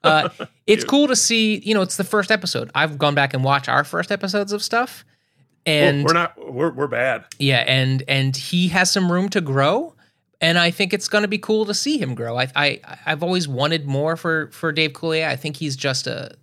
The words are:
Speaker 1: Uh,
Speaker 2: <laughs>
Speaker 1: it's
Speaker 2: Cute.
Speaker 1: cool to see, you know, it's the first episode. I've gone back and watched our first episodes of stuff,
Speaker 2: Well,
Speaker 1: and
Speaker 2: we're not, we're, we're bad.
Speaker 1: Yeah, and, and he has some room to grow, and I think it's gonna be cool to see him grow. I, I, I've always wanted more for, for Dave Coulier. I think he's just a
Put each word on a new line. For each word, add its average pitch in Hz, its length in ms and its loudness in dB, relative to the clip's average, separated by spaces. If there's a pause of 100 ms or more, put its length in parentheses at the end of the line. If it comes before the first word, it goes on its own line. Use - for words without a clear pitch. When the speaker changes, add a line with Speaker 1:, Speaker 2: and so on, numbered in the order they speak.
Speaker 1:
Uh, 156 300 4
Speaker 2:
<laughs> - 320 -14
Speaker 1:
it's 214 180 4
Speaker 2:
Cute. 151 40 -8
Speaker 1:
cool 285 200 4
to 254 80 2
see, 220 480 2
you 214 100 0
know, 202 80 2
it's 185 140 -4
the 196 80 -2
first 202 260 0
episode. 180 440 -2
I've 147 240 0
gone 147 160 2
back 139 200 2
and 127 100 0
watched 135 240 2
our 131 160 2
first 170 280 -4
episodes 202 400 -2
of 208 100 -4
stuff, - 420 -4 (640)
Speaker 2:
Well, 156 100 4
Speaker 1:
and 143 280 4
Speaker 2:
we're 156 80 4
not, 170 400 -2
we're, 139 200 0
we're 135 160 -4
bad. 120 360 0 (140)
Speaker 1:
Yeah, 135 280 2
and, 131 420 2
and 135 280 0
he 175 320 -2
has 180 220 2
some 185 200 2
room 185 200 2
to 202 100 0
grow, 160 540 0 (460)
and 165 180 2
I 170 140 2
think 185 200 -2
it's 196 160 -4
gonna 208 200 0
be 208 100 -4
cool 214 280 0
to 208 80 -6
see 285 240 -2
him 131 160 -4
grow. 117 220 -6
I, 127 180 0
I, 143 260 0 (260)
I've 151 160 -4
always 175 260 -2
wanted 143 380 -2
more 143 300 -2
for, 160 360 -4
for 160 200 -4
Dave 151 200 0
Coulier. 160 360 -2
I 135 80 -2
think 147 200 -8
he's 143 200 -4
just 135 300 -4
a - 360 -10